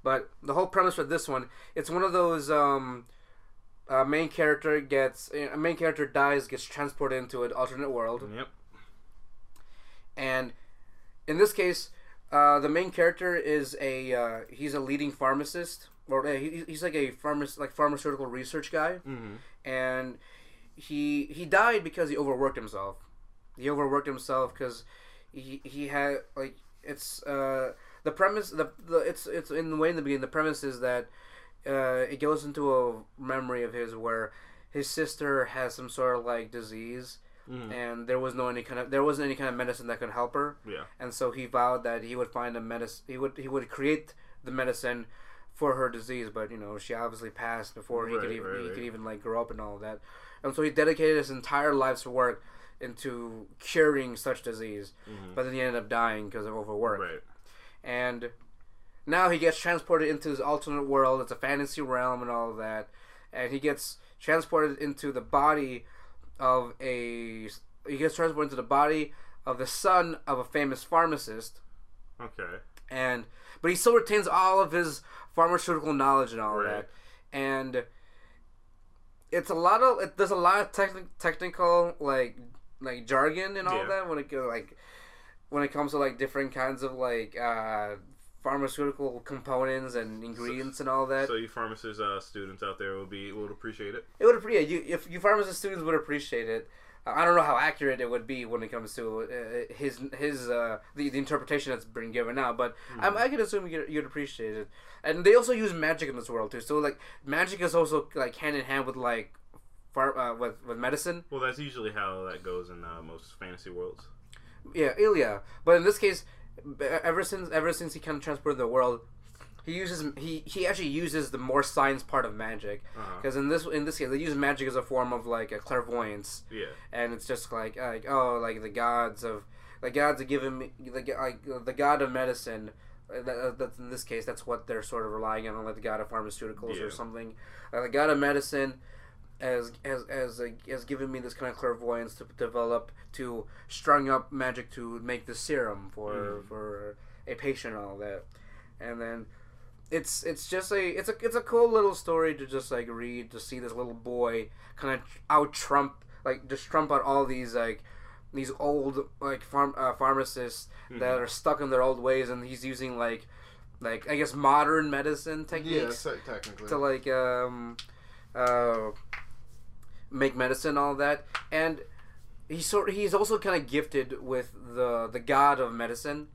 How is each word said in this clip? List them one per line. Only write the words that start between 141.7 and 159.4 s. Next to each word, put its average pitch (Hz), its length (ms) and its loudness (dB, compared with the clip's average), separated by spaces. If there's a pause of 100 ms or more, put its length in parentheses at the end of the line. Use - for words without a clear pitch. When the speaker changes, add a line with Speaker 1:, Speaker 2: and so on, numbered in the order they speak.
Speaker 1:
to - 80 -16 (140)
develop, 117 540 0 (220)
to 120 320 -6 (220)
strung 143 420 6
up 135 220 2
magic 127 400 -2
to 117 280 -8
make 120 260 -4
the 117 100 -10
serum 104 580 -2
for, 104 200 -6
Speaker 2:
Mm. 101 340 -6
Speaker 1:
for 104 500 -8 (300)
a 120 80 -6
patient 127 400 -4
and 104 100 -8
all 98 120 -10
that. 101 260 -8 (560)
And 117 200 -8
then 117 280 -8 (640)
it's, - 320 -2
it's - 260 -4
just 185 220 -2
a, 190 180 2
it's 185 180 -4
a, 214 160 -2
it's 226 120 0
a 240 60 2
cool 233 280 8
little 208 260 6
story 160 400 2
to 139 120 -8
just, 135 240 -4
like, 120 180 -2
read, 120 420 -8
to 117 80 -12
see 127 200 -10
this 120 140 -8
little 120 200 -6
boy 117 560 0 (320)
kinda 135 200 0 (280)
out 151 240 6
trump, 139 500 2 (220)
like, 131 240 -2
just 135 160 -6
trump 147 260 2
out 135 120 4
all 139 220 6
these, 127 280 -4
like, 113 300 0 (500)
these 135 260 -4
old, 139 480 2 (140)
like, 139 280 -4